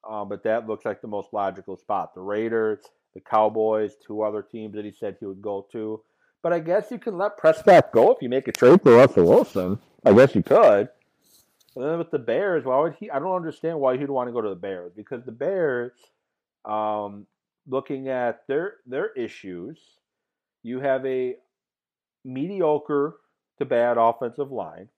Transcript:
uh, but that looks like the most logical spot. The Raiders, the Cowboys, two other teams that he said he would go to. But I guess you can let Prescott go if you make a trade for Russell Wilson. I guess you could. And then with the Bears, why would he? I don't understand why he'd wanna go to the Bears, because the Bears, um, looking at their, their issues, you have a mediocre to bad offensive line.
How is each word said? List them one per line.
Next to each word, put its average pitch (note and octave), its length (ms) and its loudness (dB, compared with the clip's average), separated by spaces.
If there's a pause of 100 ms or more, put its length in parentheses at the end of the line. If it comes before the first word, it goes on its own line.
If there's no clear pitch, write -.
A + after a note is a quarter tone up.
uh, G#2+ 180 -10
but G2 180 -12
that A2+ 240 -4
looks G#2+ 180 -10
like G#2 160 -8
the A#2 60 -16
most G#2 260 -10
logical G2 420 -6
spot. F#2 380 -8
The F#2 80 -18
Raiders, A2 600 -4 (320)
the - 60 -20
Cowboys, G#2+ 720 -2 (120)
two G#2+ 160 -10
other G#2+ 220 -6
teams A2 320 -16
that G#2 100 -10
he G2+ 60 -12
said G2 280 -10
he A2 60 -14
would F#2+ 160 -14
go G2+ 300 -10
to. G#2+ 300 -10 (420)
But E3+ 100 -2
I E3+ 60 -2
guess E3 320 -4
you B3 80 -12
can G3+ 180 -10
let G#3 200 -6
Prescott D#3+ 560 4
go C3 180 6
if - 100 0
you B2+ 60 -8
make B2+ 220 -4
a - 20 -8
trade C#3+ 320 6
for A#2+ 140 10
Russell A#2+ 280 6
Wilson. G2+ 540 2 (260)
I A2 80 8
guess B2+ 220 8
you G2 80 2
could. B2 460 6 (880)
And B2+ 100 -8
then D#3+ 120 -4
with E3 140 -8
the D3 80 -4
Bears, D3 460 -2
why C3 160 0
would E3 180 -2
he? G#3 100 -16
I C#3+ 80 -6
don't F#3 180 -4
understand E3 440 -6
why B2+ 180 0
he'd C#3 120 -6
wanna B2 240 -4
go A#2+ 80 -4
to G#2+ 80 -4
the F#2+ 60 -8
Bears, F2+ 380 -12
because A2+ 300 -14
the B2+ 80 -16
Bears, C3+ 640 -4 (720)
um, G#2+ 600 -6 (400)
looking C3+ 440 -8
at B2 380 -6
their, E3 280 -6 (100)
their D3+ 280 -8
issues, G2+ 680 -12 (800)
you B2+ 200 -10
have C3+ 240 -2
a B2+ 320 -4 (880)
mediocre D3+ 960 -4 (380)
to C3 80 -6
bad A#2+ 320 0
offensive A#2 540 -2
line. F2+ 460 -12